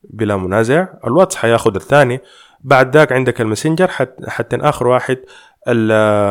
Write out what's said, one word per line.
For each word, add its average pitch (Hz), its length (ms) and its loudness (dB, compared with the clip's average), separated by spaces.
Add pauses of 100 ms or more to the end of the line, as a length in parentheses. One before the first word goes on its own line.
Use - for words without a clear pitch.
بلا 104 340 -4
منازع، 113 500 0 (200)
الواتس 180 280 0
حياخد 113 400 0
الثاني، 131 460 0 (440)
بعد 131 320 2
ذاك 151 140 4
عندك 127 300 -2
الماسنجر، 156 460 -2
حت-، - 420 -6
حتى - 260 -8
آخر 143 320 -2
واحد 127 300 0 (500)
ال-، 113 240 0 (400)